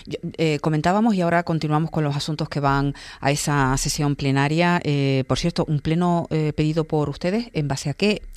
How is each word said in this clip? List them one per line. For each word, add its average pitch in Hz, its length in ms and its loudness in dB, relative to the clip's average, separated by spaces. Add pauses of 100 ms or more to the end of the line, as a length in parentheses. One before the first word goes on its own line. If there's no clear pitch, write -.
Yo, - 120 -8 (200)
eh, 156 220 0
comentábamos 180 560 2
y 180 60 0
ahora 170 200 2
continuamos 160 480 0
con 156 140 0
los 143 100 0
asuntos 151 340 -4
que 147 120 -4
van 139 340 2 (260)
a 139 120 2
esa 139 460 2
sesión 147 360 0
plenaria. 147 680 2
Eh, 139 420 2
por 127 120 0
cierto, 170 280 0
un 151 140 0
pleno, 175 500 0
eh, 156 240 0
pedido 156 300 0
por 151 240 0
ustedes, 202 440 -2
¿en 147 140 -2
base 139 240 -4
a 135 40 -2
qué? 202 280 0 (140)